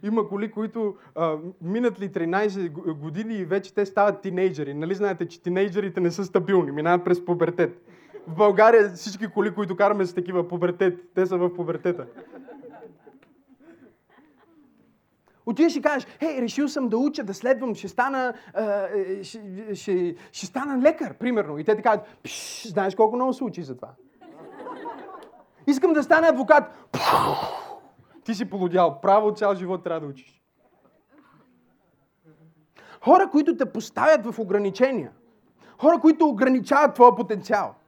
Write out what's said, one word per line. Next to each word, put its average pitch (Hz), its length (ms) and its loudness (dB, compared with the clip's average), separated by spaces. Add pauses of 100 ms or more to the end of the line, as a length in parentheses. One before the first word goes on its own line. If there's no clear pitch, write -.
има 214 260 0
коли, 202 220 -6
които, 214 440 -6 (200)
а, 156 220 -2 (240)
минат 202 380 -2
ли 196 120 -8
тринайсет 185 640 -2
г-, 165 200 -6
години 160 420 -8
и 190 100 -6
вече 190 280 -4
те 202 120 0
стават 202 360 0
тинейджери. 180 520 -2
Нали 160 220 -4
знаете, 190 320 -4
че - 140 -18
тинейджерите 190 580 -2
не 175 120 2
са 202 120 -6
стабилни, 180 480 2
минават 170 340 2
през 180 200 2
пубертет. 170 560 0 (460)
В 165 80 -10
България 208 540 6
всички 190 380 -10
коли, 202 280 -2
които 196 200 -4
караме, 202 300 2
са 175 100 -8
такива 180 320 -2
пубертет. 175 680 -2
Те 185 120 2
са 185 120 -2
в 175 160 0
пубертета. 170 540 -6 (3500)
Отиваш 311 300 2
и 277 60 -4
кажеш, 294 260 0 (120)
"Хей, 294 220 -4
решил 269 260 -2
съм 254 220 -4
да 208 80 -2
уча, 285 260 -2
да 196 100 -8
следвам, 240 420 -2
ще 196 120 -14
стана, 254 460 -2 (200)
а, 202 400 -2
е, 196 300 -6
ще, 208 520 -12
ще, 180 400 -2 (160)
ще - 140 -14
стана 262 360 -4
лекар", 302 320 0
примерно. 208 440 -4
И 151 60 -8
те 214 120 2
ти 214 60 -8
казват, 220 260 0 (160)
"Пш, - 440 -14
знаеш 190 280 -4
колко 220 200 2
много 254 180 -2
се 254 100 -8
учи 175 200 -8
за 135 120 -12
това?" 113 140 -16 (1800)
"Искам 294 260 2
да 294 100 2
стана 330 240 4
адвокат." 277 360 4 (280)
"Пш, - 100 -4 (1200)
ти 226 120 -6
си 208 140 -8
полудял. 180 520 0
Право 208 320 4
цял 208 220 0
живот 180 280 -6
трябва 165 160 -4
да 156 80 -10
учиш." - 360 -18 (2500)
Хора, 370 300 6
които 294 260 2
те 269 80 0
поставят 262 600 0
в 233 140 -10
ограничения. 202 720 -2 (680)
Хора, 320 220 4
които 311 280 6
ограничават 262 640 2
твоя 247 220 8
потенциал. 196 600 -4 (120)